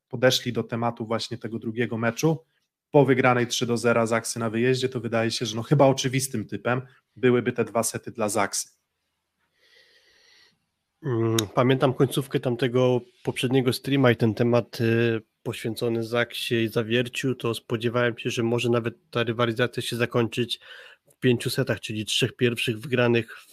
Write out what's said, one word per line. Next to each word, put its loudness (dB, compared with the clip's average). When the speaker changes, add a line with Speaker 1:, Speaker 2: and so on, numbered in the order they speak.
Speaker 1:
podeszli 0
do -2
tematu -4
właśnie -6
tego -10
drugiego -4
meczu, 0
po 8
wygranej 4
trzy -2
do 0
zera 2
Zaksy -2
na -2
wyjeździe, 0
to -6
wydaje -2
się, -4
że -6
no -6
chyba 4
oczywistym 0
typem -4
byłyby 2
te 0
dwa -2
sety -6
dla -4
Zaksy. -2
Speaker 2:
Mm, 0
pamiętam 4
końcówkę 0
tamtego 0
poprzedniego 0
streama 4
i 6
ten 2
temat, 2
y, 2
poświęcony -4
Zaksie -4
i 0
Zawierciu, -2
to -4
spodziewałem -2
się, -6
że -2
może 0
nawet 0
ta -2
rywalizacja -2
się -6
zakończyć -2
w -20
pięciu 2
setach, -4
czyli -8
trzech -2
pierwszych -2
wygranych 0